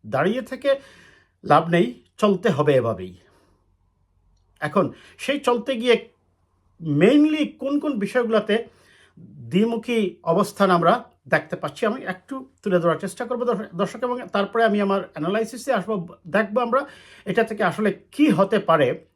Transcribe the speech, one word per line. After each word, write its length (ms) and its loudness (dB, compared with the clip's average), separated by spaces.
দাঁড়িয়ে 360 -2
থেকে 380 -2
লাভ 240 4
নেই, 360 0
চলতে 320 2
হবে 240 2
এভাবেই। 420 -2
এখন 320 0
সেই 220 -4
চলতে 360 0
গিয়ে 320 2
mainly 640 4
কোন 220 -4
কোন 180 -4
বিষয়গুলোতে 680 0
দ্বিমুখী 1040 -2
অবস্থান 480 0
আমরা 340 2
দেখতে 280 -2
পাচ্ছি, 300 -6
আমি 180 -4
একটু 440 -12
তুলে 160 2
ধরার 200 2
চেষ্টা 260 -8
করবো 200 -4
দর্শ-, 320 -4
দর্শক, 260 -4
এবং 260 -6
তারপরে 360 0
আমি 160 2
আমার 200 0
অ্যানালাইসিসে 600 -4
আসবো, 420 -4
দেখবো 320 0
আমরা 260 0
এটা 200 0
থেকে 200 -4
আসলে 480 -2
কি 180 2
হতে 280 2
পারে 580 2